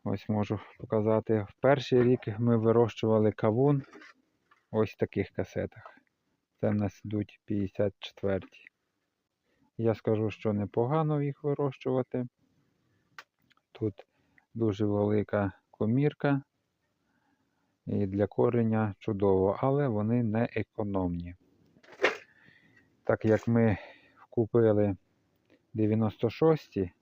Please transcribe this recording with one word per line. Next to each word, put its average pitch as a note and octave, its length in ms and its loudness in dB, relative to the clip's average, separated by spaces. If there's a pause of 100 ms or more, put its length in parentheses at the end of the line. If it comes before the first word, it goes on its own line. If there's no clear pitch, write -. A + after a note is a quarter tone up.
Ось G#2 260 -6
можу G#2 300 -2 (180)
показати. A2 720 0
В - 120 -20
перший C3 420 2
рік A#2+ 360 0
ми A#2+ 180 2
вирощували A2 720 2
кавун C3 520 0 (880)
ось A2 200 0
в - 60 -20
таких - 320 -2
касетах. - 720 -8 (600)
Це A2 100 0
в G#2+ 60 0
нас G#2 300 -4
ідуть G#2 400 -6
п'ятдесят G2+ 540 -2
четверті. - 680 -8 (1080)
Я A2+ 180 0
скажу, A2 360 0
що G#2+ 220 -4
непогано C#3+ 680 0
їх C#3+ 200 -6
вирощувати. C3 840 -4 (1500)
Тут - 360 -8 (460)
дуже A2 320 -2
велика G#2 680 0 (200)
комірка. C#3 680 0 (1400)
І G2+ 220 -2
для G2 200 0
кореня A2+ 720 0
чудово, F#2+ 600 0
але C#3 260 0
вони A2+ 360 0
не A2+ 320 -2
економні. F#2 800 -4 (1700)
Так A2+ 200 0
як G#2+ 220 2
ми A2+ 300 2 (520)
купили G#2+ 680 2 (760)
дев'яносто G#2+ 560 0
шості C#3+ 600 0 (100)